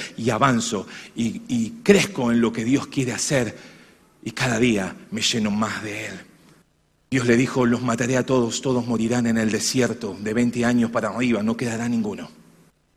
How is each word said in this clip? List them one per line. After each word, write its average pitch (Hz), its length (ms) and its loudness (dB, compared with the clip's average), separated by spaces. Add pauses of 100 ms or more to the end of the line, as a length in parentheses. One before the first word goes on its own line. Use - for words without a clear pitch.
(160)
y 113 140 -2
avanzo 113 560 2 (300)
y, 113 320 -2
y 117 340 -2
crezco 143 480 4
en 117 100 4
lo 113 120 2
que 117 120 -4
Dios 135 220 2
quiere 123 260 -4
hacer 123 460 -2 (640)
y - 80 -8
cada 120 300 0
día 101 340 2 (160)
me 110 120 -6
lleno 107 280 0
más 101 320 -2
de 107 240 -8
Él." 92 140 -12 (880)
Dios 123 160 0
le 120 100 6
dijo, 123 300 2
"Los 117 160 2
mataré 123 340 0
a 127 80 2
todos, 127 380 0
todos 123 240 0
morirán 117 400 0
en 113 120 2
el 110 120 2
desierto, 110 720 0
de 107 140 -4
veinte 120 300 0
años 117 280 2
para 110 160 0
arriba, 113 340 0
no 113 140 0
quedará 117 320 -4
ninguno." 107 420 -4 (680)